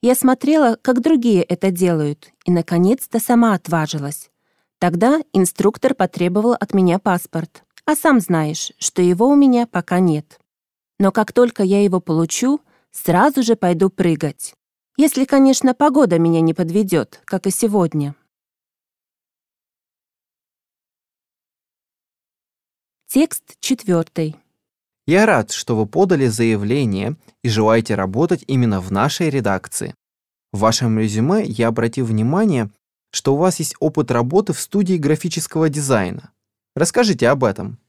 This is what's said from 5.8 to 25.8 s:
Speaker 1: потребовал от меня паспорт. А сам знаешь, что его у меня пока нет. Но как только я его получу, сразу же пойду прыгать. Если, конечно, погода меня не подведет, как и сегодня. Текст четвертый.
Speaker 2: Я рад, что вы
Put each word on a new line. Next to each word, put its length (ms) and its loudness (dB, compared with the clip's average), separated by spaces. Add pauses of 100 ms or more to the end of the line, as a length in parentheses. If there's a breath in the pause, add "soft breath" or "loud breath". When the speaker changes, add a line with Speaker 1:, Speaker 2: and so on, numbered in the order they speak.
Speaker 1:
потребовал 600 -2
от 200 -6
меня 260 2
паспорт. 680 -6 (200)
А 120 0
сам 240 2
знаешь, 580 -4
что 220 -4
его 260 2
у 80 4
меня 320 2
пока 320 -4
нет. 400 -2 (600)
Но 120 2
как 220 -2
только 300 2
я 200 2
его 160 2
получу, 640 -2 (300)
сразу 520 2
же 140 2
пойду 320 0
прыгать. 680 -4 (400)
Если, 300 2
конечно, 500 4
погода 420 2
меня 220 2
не 140 2
подведет, 720 -2
как 200 -6
и 60 0
сегодня. 640 -2 (4000)
Текст 520 -2
четвертый. 800 -4 (680)
Speaker 2:
Я 200 4
рад, 240 0
что 240 -6
вы 100 0